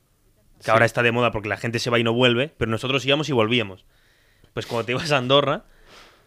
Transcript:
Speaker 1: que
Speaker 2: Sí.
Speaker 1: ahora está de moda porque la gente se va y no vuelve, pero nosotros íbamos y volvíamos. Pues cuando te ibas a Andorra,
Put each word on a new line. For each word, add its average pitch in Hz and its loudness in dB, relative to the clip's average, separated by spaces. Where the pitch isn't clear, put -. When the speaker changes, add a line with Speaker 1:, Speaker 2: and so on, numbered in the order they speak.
Speaker 1:
que - -16
Speaker 2:
Sí. 113 0
Speaker 1:
ahora 113 6
está 120 0
de 117 2
moda 117 2
porque 104 -8
la 98 -4
gente 117 -4
se 127 -6
va 117 2
y 117 0
no 117 0
vuelve, 123 2
pero 113 -2
nosotros 123 -4
íbamos 143 0
y 147 -2
volvíamos. 110 0
Pues 113 -8
cuando 117 -4
te 120 -4
ibas 160 -4
a 143 2
Andorra, 139 2